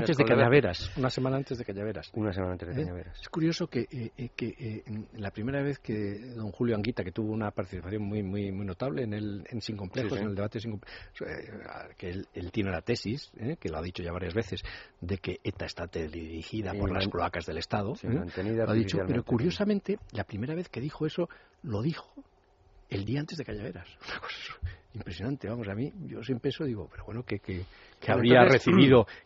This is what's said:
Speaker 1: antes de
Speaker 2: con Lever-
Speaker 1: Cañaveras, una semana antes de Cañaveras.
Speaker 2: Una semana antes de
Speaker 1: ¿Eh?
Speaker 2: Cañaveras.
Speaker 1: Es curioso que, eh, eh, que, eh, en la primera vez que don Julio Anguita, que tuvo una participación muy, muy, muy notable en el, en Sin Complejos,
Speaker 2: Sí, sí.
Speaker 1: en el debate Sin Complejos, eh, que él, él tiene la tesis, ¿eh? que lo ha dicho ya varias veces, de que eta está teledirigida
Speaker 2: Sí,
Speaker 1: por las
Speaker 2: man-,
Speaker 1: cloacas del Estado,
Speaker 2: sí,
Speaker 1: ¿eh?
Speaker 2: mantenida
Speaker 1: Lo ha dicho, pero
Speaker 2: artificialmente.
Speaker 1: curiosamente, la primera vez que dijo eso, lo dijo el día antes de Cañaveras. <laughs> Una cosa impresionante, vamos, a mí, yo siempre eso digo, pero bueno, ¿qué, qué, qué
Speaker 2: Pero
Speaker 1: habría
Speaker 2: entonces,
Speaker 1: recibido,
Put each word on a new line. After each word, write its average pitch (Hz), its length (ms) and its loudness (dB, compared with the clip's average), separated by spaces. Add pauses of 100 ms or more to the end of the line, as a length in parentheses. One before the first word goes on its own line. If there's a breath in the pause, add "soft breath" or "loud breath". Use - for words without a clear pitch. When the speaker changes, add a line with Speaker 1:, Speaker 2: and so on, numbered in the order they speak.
Speaker 1:
antes 165 160 4
de 143 80 8
Speaker 2:
con 113 80 6
Lever- 120 60 10
Speaker 1:
Cañaveras, 120 600 6
una 127 120 2
semana 131 260 0
antes 135 220 -4
de 120 80 -8
Cañaveras. 101 480 -6
Speaker 2:
Una 107 180 0
semana 92 200 0
antes 90 160 -8
de 87 60 -4
Speaker 1:
¿Eh? 139 120 0
Speaker 2:
Cañaveras. 90 340 -8
Speaker 1:
Es - 80 -14
curioso 165 400 0
que, 123 120 -2 (100)
eh, 117 260 -6
eh, 123 180 -6
que, 123 120 -4 (120)
eh, 107 280 -6
en 107 200 -8 (120)
la 101 120 -6
primera 135 320 -2
vez 139 180 -2
que - 140 -4 (400)
don 110 160 -6
Julio 117 260 2
Anguita, 104 280 0
que 87 80 -6
tuvo 110 200 -2
una 107 180 -2
participación 98 520 -4
muy, 104 200 -2
muy, 98 300 -2
muy 95 120 -4
notable 131 380 -4
en 107 100 -4
el, 104 380 -4
en 120 100 -6
Sin 110 160 -6
Complejos, 101 360 -4
Speaker 2:
Sí, - 60 -2
sí. 98 60 -2
Speaker 1:
en 107 60 -2
el 98 40 -4
debate 104 260 -4
Sin 113 120 -6
Complejos, - 240 -12 (240 loud breath)
eh, - 760 -10
que - 140 -12
él, 95 240 -6
él 90 160 -8
tiene 98 200 0
la 85 120 -2
tesis, 117 560 -4
¿eh? 131 200 -4
que - 100 -6
lo 78 100 -4
ha 80 40 -4
dicho 90 200 -6
ya 85 100 -6
varias 87 220 -4
veces, 110 280 -2 (380 loud breath)
de - 180 -4
que - 260 -6
eta - 220 -4
está 85 200 -8
teledirigida 82 840 -6
Speaker 2:
Sí, 101 60 -4
Speaker 1:
por 98 140 0
las 95 120 0
Speaker 2:
man-, 101 60 0
Speaker 1:
cloacas 87 360 -2
del 80 120 -4
Estado, 104 360 -2
Speaker 2:
sí, - 120 -10
Speaker 1:
¿eh? 110 40 0
Speaker 2:
mantenida 113 540 0
Speaker 1:
Lo 104 60 2
ha 104 40 4
dicho, 107 240 2
pero 92 220 2
Speaker 2:
artificialmente. - 100 -4
Speaker 1:
curiosamente, 190 680 2 (140)
la 107 120 -2
primera 123 300 -4
vez 175 140 -4
que - 120 -8
dijo 151 260 -2
eso, 165 220 -2 (340 loud breath)
lo 110 200 -2
dijo - 300 -4 (760)
el 101 160 -2
día 117 160 0
antes 156 180 -6
de 131 60 -6
Cañaveras. 101 440 -8 (120)
<laughs> - 80 -14
Una - 120 -8
cosa - 340 -12 (400 loud breath)
impresionante, 104 520 -6
vamos, 113 220 -4
a 98 60 -2
mí, 127 180 -2 (140)
yo 120 160 -10
siempre 123 260 -2
eso 139 160 -2
digo, 107 260 -4
pero - 140 -14
bueno, 113 180 -8
¿qué, 104 160 -4
qué, 95 200 -6 (420 loud breath)
qué - 60 -14
Speaker 2:
Pero 107 80 4
Speaker 1:
habría 120 300 10
Speaker 2:
entonces, 131 200 8
Speaker 1:
recibido, 135 420 10 (180 loud breath)